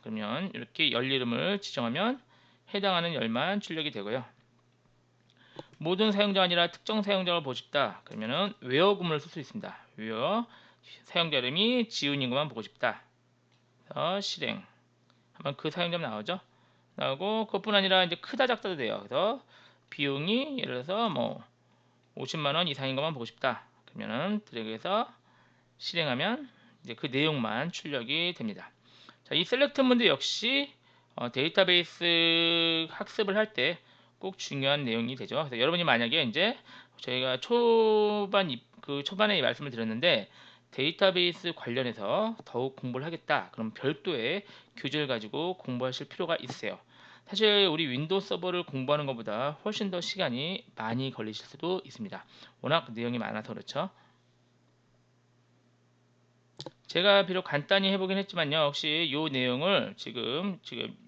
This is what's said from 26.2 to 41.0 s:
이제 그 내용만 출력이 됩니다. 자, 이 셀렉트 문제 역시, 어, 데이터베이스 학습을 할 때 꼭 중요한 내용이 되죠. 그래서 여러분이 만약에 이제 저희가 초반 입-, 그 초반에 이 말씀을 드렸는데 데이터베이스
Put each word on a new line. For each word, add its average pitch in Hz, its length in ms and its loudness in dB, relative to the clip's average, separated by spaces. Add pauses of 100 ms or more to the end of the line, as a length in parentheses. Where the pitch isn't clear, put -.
이제 117 100 -10
그 160 120 -6
내용만 135 680 0
출력이 147 640 -4
됩니다. 98 340 -8 (540)
자, - 100 -4
이 160 100 4
셀렉트 277 360 2
문제 247 260 6
역시, 247 680 2 (420)
어, 120 160 -4
데이터베이스 165 1600 4
학습을 202 460 -2
할 214 160 2
때 165 260 0 (440)
꼭 190 160 -8
중요한 139 460 0
내용이 117 320 0
되죠. 107 180 -8
그래서 131 240 -2
여러분이 165 240 2
만약에 127 400 4
이제 156 340 0 (420)
저희가 127 420 -2
초반 214 1080 4
입-, 123 120 -6 (180)
그 143 220 -4
초반에 202 340 2
이 156 60 2
말씀을 127 300 0
드렸는데 113 580 0 (400)
데이터베이스 170 840 0